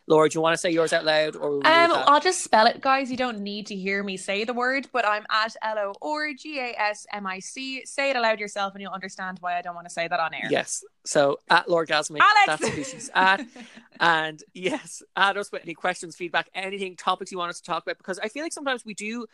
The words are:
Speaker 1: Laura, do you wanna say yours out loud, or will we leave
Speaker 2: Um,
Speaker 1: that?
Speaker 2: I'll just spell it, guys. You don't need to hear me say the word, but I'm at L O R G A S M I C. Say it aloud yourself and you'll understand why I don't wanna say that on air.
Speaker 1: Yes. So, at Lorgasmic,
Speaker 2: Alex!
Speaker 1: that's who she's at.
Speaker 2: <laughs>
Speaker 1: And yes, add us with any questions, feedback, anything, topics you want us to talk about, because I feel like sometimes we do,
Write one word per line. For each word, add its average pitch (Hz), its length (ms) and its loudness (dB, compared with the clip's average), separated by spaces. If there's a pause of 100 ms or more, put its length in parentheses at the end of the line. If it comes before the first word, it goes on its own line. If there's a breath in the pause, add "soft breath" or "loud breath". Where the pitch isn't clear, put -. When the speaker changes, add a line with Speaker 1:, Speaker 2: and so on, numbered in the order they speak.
Speaker 1:
Laura, 156 180 8
do 151 100 -2
you 160 40 0
wanna 160 160 2
say 180 140 0
yours 160 200 2
out 165 140 2
loud, 156 300 2
or 151 160 -4
will 143 80 0
we 143 40 -4
leave 311 100 6
Speaker 2:
Um, 339 180 6
Speaker 1:
that? 269 180 4
Speaker 2:
I'll 294 100 8
just 359 240 0
spell 220 220 6
it, - 160 0
guys. 269 300 0
You 254 40 -8
don't 233 260 -4
need 202 260 -8
to 208 80 -8
hear 196 280 -2
me 190 140 -6
say 196 260 -4
the 240 120 -6
word, 254 360 -2
but 233 160 0
I'm 208 220 0
at 220 320 -2
L 214 400 -4
O 302 140 -4
R 302 180 -4
G 294 260 -12
A 240 180 -6
S 208 360 -2
M 202 140 -6
I 190 120 -6
C. 262 460 -10
Say 277 240 -2
it 262 80 0
aloud 220 220 2
yourself 202 340 -6
and 202 80 -14
you'll 190 100 -12
understand 185 480 -10
why 175 180 -4
I 175 40 -4
don't 180 140 -10
wanna 170 140 -16
say 170 180 -4
that 170 120 0
on 160 140 -2
air. 113 160 -6
Speaker 1:
Yes. - 340 -2 (220)
So, 143 340 2 (100)
at 170 180 6
Lorgasmic, 160 520 0
Speaker 2:
Alex! 403 280 8
Speaker 1:
that's 311 280 0
who 285 80 -6
she's - 300 -12
at. 190 380 4
Speaker 2:
<laughs> - 40 -20 (460 loud breath)
Speaker 1:
And 160 400 2 (120)
yes, 180 500 -8 (140)
add 190 200 4
us 208 140 -8
with 190 120 -10
any 165 100 -10
questions, 180 420 -6
feedback, 170 400 -4
anything, 190 400 -8
topics 190 380 -2
you 185 40 -8
want 175 120 -4
us 175 100 -10
to - 60 -20
talk 165 180 -4
about, 175 140 -6
because 190 200 -10
I 208 120 -6
feel 294 140 -8
like 330 100 -8
sometimes 269 320 -6
we 214 80 -12
do, 220 400 -8